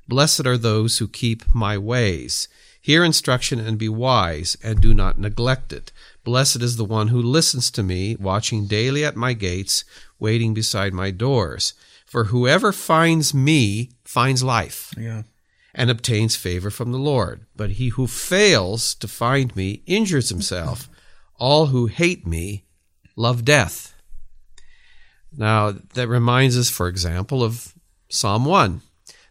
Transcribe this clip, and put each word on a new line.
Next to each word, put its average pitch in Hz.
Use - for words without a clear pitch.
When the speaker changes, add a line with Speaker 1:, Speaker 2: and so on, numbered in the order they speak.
Speaker 1:
Blessed 143
are 127
those 113
who 110
keep -
my 107
ways. 101
Hear 160
instruction 135
and 110
be 110
wise, 107
and 110
do -
not 95
neglect 117
it. -
Blessed 127
is 120
the 113
one 107
who 120
listens 127
to 120
me, 95
watching 101
daily 123
at 147
my 120
gates, 98
waiting 110
beside 101
my 92
doors." 98
"For 117
whoever 127
finds 165
me 131
finds 127
life 120
Speaker 2:
Yeah. 113
Speaker 1:
and 123
obtains 113
favor 90
from 117
the 127
Lord. 110
But 104
he 127
who 127
fails 120
to -
find 127
me 95
injures 180
himself. 90
All 147
who 123
hate 170
me 87
love 120
death." 120
Now, 107
that 123
reminds 123
us, 120
for 90
example, 90
of 113
Psalm 107
one. 147